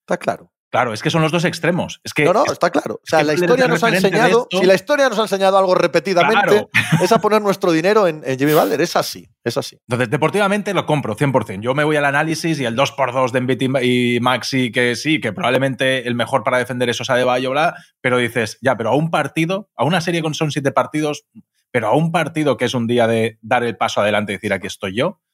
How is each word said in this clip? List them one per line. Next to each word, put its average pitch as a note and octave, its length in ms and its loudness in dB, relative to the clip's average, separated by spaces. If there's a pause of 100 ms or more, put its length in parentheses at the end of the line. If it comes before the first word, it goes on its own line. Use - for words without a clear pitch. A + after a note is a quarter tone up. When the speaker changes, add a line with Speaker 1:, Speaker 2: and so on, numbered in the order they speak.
Speaker 1:
Está F3+ 160 -4
claro. - 340 -6 (200)
Speaker 2:
Claro, A#2 220 0
es A2 80 -8
que D#3+ 80 -2
son D#3+ 120 0
los D#3 100 0
dos E3+ 140 0
extremos. D#3 580 -4
Es - 100 -14
que D3+ 120 0
Speaker 1:
No, E3+ 80 4
no, B3 120 2
Speaker 2:
es, - 60 -2
Speaker 1:
está - 180 0
claro. - 260 -4
O - 80 -16
Speaker 2:
es - 60 -18
Speaker 1:
sea, D#3+ 100 2
Speaker 2:
que D3+ 60 2
Speaker 1:
la D3+ 80 0
Speaker 2:
Butler F3 160 0
Speaker 1:
historia G#3 140 4
Speaker 2:
es - 40 4
el A#3+ 40 0
Speaker 1:
nos G3 120 0
ha A#3 40 2
Speaker 2:
referente F#3+ 220 2
de F3 80 -2
Speaker 1:
enseñado, F#3+ 260 4
Speaker 2:
esto. - 160 -4
Speaker 1:
si F#3+ 60 2
la F#3 80 6
historia C4+ 360 2
nos G#3 100 -2
ha - 20 0
enseñado G3 360 2
algo F#3+ 160 4
repetidamente, F3 720 2
Speaker 2:
Claro. G#3 220 2 (320)
Speaker 1:
es F3+ 120 2
a A3 80 4
poner G#3+ 200 2
nuestro F#3+ 300 0
dinero F#3 360 4
en, D#3 180 -4
en C3+ 120 -2
Jimmy D3+ 160 2
Butler. - 280 2
Es F3 160 -2
así, F#2 320 -6 (140)
es A#2+ 140 -4
así. - 300 -8
Speaker 2:
Entonces, A#2+ 220 -2
deportivamente F#3+ 640 0
lo D#3 120 -2
compro A2+ 300 -2
cien C#3 160 0
por B2+ 140 0
cien. G2 160 -10
Yo A#2+ 140 -2
me D3 100 0
voy D3+ 100 0
al D3 80 2
análisis D#3 560 -2
y C3 60 -4
el A2+ 100 -2
dos C3+ 160 0
por B2+ 220 -2
dos C3 180 0
de B2+ 80 0
Embiid B2+ 220 -2 (200)
y, B2 360 2
y - 20 0
Maxi, B2 520 0
que B2 260 0
sí, D3+ 240 0
que A2+ 100 -4
probablemente C3 760 -2
el A#2+ 60 -2
mejor A#2+ 280 -2
para B2+ 140 0
defender B2 320 -2
eso A#2+ 140 -4
es - 60 -8
Adebayo, B2+ 420 0
bla, D#3+ 240 0 (260)
pero B2+ 160 0
dices, A#2 440 -2
ya, B2 140 0
pero A2 140 -4
a A#2 60 2
un D#3+ 160 0
partido, E3 680 -4
a A#2+ 80 0
una E3+ 160 0
serie E3+ 200 -2
con D#3 120 -4
son D3+ 180 -4
siete C#3 220 -2
partidos, D3 520 -2 (460)
pero A2+ 160 -2
a A2 80 2
un E3 160 2
partido D#3 460 0
que B2+ 80 0
es A#2 80 -2
un A#2 140 -2
día A#2 200 2
de A2+ 340 0
dar A#2 220 0
el A#2 140 -4
paso A2+ 240 -2
adelante G#2 320 0
y F#2+ 40 -6
decir, G#2 140 -4
"Aquí G2 160 -4
estoy F#2+ 280 -8
yo" C3+ 260 -4 (120)